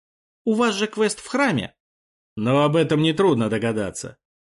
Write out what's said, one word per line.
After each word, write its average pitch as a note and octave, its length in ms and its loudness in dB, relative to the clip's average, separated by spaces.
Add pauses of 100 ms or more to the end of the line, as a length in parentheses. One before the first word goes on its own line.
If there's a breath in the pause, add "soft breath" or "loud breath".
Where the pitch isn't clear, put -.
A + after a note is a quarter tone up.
(440)
У A3 100 2
вас A3+ 200 2
же G#3 120 -2
квест G#3 340 -2
в - 60 -20
храме». G#3+ 480 -2 (640)
«Но B2+ 280 2
об D3 120 2
этом D#3 260 2
нетрудно D#3 460 2
догадаться», G#2+ 720 -4 (380)